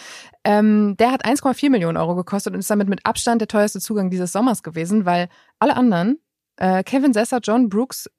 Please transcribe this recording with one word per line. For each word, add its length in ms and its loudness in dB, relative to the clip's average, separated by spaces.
Ähm, 540 4
der 140 4
hat 120 -2
eins 160 0
Komma 140 0
vier 160 0
Millionen 260 0
Euro 200 -2
gekostet 360 -4
und 60 -6
ist 120 -6
damit 180 0
mit 180 -2
Abstand 340 0
der 80 -4
teuerste 320 0
Zugang 300 -2
dieses 220 -4
Sommers 300 0
gewesen, 440 -2
weil 220 0
alle 160 2
anderen, 420 2
äh, 260 0
Kevin 320 0
Sesser, 280 0
John 280 2
Brooks, 480 -4